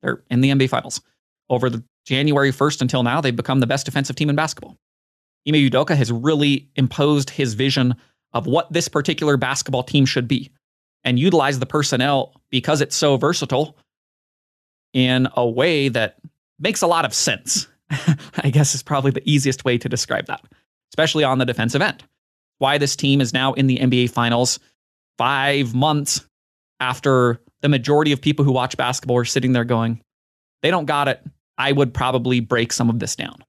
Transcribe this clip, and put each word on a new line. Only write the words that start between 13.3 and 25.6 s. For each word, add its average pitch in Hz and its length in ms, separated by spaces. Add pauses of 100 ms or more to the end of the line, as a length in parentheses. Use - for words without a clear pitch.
in 127 420
a 120 120
way 139 420
that 113 280 (420)
makes 185 220
a 180 60
lot 165 180
of - 80
sense, - 540 (120)
<laughs> - 100 (480)
I 139 140
guess 143 240
is 131 80
probably 139 280
the - 180
easiest 135 360
way 120 140
to - 100
describe - 380
that, - 160 (480)
especially 151 320
on 131 160
the 127 60
defensive 120 360
end. - 220 (560)
Why 139 180
this 143 180
team 139 240
is 120 140
now 131 200
in 135 140
the 127 120
N 127 100
B 123 160
A - 20
Finals 117 520 (580)
five 135 560